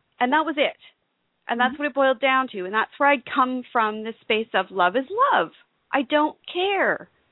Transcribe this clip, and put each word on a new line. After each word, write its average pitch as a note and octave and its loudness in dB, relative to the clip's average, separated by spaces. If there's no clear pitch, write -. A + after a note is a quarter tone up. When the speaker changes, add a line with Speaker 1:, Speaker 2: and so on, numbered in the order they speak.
Speaker 1:
And B3 2
that D#4 4
was D4+ -4
it. B3+ 0
And A#3+ -4
that's B3 2
Speaker 2:
Mm-hmm. D4 -8
Speaker 1:
what D4 -2
it B3 -18
boiled C4+ 2
down C4 0
to. F#3 -8
And F#3+ -8
that's A3 0
where C#4+ 4
I C#4+ 4
come B3+ -2
from, G#3+ 0
this A3+ -10
space A3 -2
of F#3+ 0
love F#3 2
is C4 -2
love. E3+ 0
I C#4 2
don't D4+ 0
care. F4+ -2